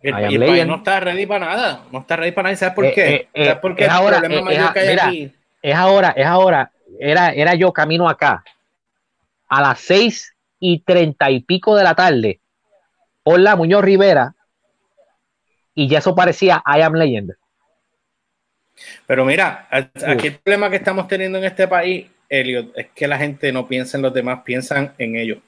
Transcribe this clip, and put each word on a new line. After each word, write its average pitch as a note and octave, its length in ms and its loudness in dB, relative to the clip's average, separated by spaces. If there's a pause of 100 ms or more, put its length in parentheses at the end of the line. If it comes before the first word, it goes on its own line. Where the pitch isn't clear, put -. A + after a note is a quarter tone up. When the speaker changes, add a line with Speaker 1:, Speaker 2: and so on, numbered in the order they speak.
Speaker 1:
El, C#3 120 -4
Speaker 2:
I G#2 120 -4
am G#2 60 -2
Speaker 1:
y G2+ 60 -2
el A2+ 40 2
país C#3+ 120 4
Speaker 2:
legend. E3+ 180 2
Speaker 1:
no D#3+ 60 -4
está G3 240 -2
ready F#3 260 -4
para G3 200 -4
nada. F#3 440 -6
No B2+ 100 -12
está E3 160 -6
ready E3 140 -4
para F#3 140 -4
nada. F#3+ 100 -2
¿Y - 20 -12
sabes F#3 180 -4
por G3+ 100 0
Speaker 2:
Eh, F3+ 100 2
Speaker 1:
qué? F#3 200 2
Speaker 2:
eh, - 200 -6
eh, D3+ 120 -2
Speaker 1:
¿Sabes D3+ 140 0
por F#3 140 -4
qué? F3 80 0
Speaker 2:
es D3+ 60 4
Speaker 1:
El E3 80 2
Speaker 2:
ahora, F#3 240 2
Speaker 1:
problema D#3+ 180 -2
Speaker 2:
eh, D3 60 -4
Speaker 1:
mayor D#3 180 0
Speaker 2:
es E3 80 2
a-, - 20 -10
Speaker 1:
que G3 80 -2
hay F#3+ 80 2
Speaker 2:
mira, F3+ 200 2
Speaker 1:
aquí. D3+ 240 -8 (300)
Speaker 2:
es C#3+ 120 0
ahora, F#3 420 4
es C3+ 100 2
ahora. F3 460 2 (280)
Era, D#3+ 300 2
era D#3 260 2
yo F3 160 2
camino E3 360 0
acá. C#3 360 -2 (1040)
A C3+ 120 0
las C3+ 200 0
seis A3 540 0 (260)
y F3 200 0
treinta D#3+ 520 0
y B2+ 80 0
pico F#3+ 340 0
de G3+ 80 4
la E3+ 140 2
tarde, C#3 440 0 (840)
por F3 160 4
la G#3 160 4
Muñoz F3+ 280 2
Rivera, F#3 520 2 (1400)
y C#3+ 140 0
ya D3+ 100 2
eso F3+ 160 0
parecía F3+ 500 2
I C#3+ 180 2
am D#3+ 120 2
legend. A#2+ 380 -2 (1700)
Speaker 1:
Pero B2+ 180 0
mira, D#3 460 -2
a-, C3+ 120 -2
Speaker 2:
Sí. - 240 -14
Speaker 1:
aquí C#3+ 220 -2
el C#3+ 100 -10
problema G3+ 320 -2
que G3 60 -4
estamos F#3+ 320 -4
teniendo F#3+ 300 -6
en F#3 60 -6
este F#3+ 240 -2
país, F3+ 420 -4 (180)
Elliot, B2 480 -4
es A#2+ 180 -14
que D3 140 -6
la C#3+ 100 -4
gente D3 340 -6
no B2+ 160 -6
piensa B2+ 280 -8
en C#3 60 -4
los C3 100 -2
demás, B2+ 320 -6
piensan C3+ 540 -6
en A2+ 180 -8
ellos. A2+ 320 -8